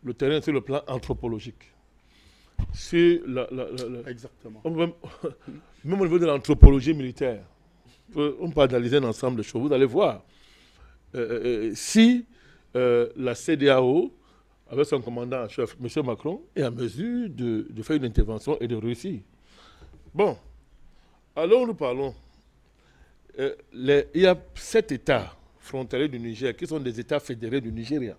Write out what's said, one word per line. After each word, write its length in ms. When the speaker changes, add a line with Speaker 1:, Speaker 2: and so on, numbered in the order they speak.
Speaker 1:
Le 120
terrain, 260
c'est 120
le 100
plan 240
anthropologique. 840
C'est 540
la, 240
la, 200
la, 180
la 80
Speaker 2:
Exactement. 540
Speaker 1:
on 80
peut 60
même, 140
<laughs> 600
même 160
au 40
niveau 140
de 80
l'anthropologie 680
militaire, 480
on 20
peut, 280
on 100
peut 120
analyser 360
un 60
ensemble 340
de 40
choses. 200
Vous 100
allez 140
voir, 360
euh, 540
euh, 60
si, 500
euh, 400
la 180
C 220
D 120
A 140
O, 300
avec 160
son 140
commandant 420
en 60
chef, 340
M. 220
Macron, 380
est 80
en 80
mesure 580
de, 400
de 140
faire 140
une 80
intervention 560
et 80
de 80
réussir. 420
Bon, 220
alors 320
nous 80
parlons. 400
Euh, 160
les, 420
il 80
y 40
a 100
sept 380
États 420
frontaliers 500
du 100
Niger 380
qui 100
sont 140
des 200
États 200
fédérés 400
du 120
Nigeria. 460